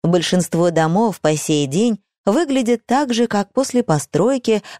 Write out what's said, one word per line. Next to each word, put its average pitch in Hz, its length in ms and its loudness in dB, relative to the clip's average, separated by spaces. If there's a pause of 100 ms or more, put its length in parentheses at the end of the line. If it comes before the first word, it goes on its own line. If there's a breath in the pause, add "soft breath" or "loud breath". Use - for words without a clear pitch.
Большинство 175 680 0
домов 165 500 0
по 156 160 0
сей 147 320 -2
день 208 320 0 (260)
выглядят 247 580 0
так 254 300 0
же, 226 140 0
как 202 240 -4
после 254 320 0
постройки, 214 800 0 (160 loud breath)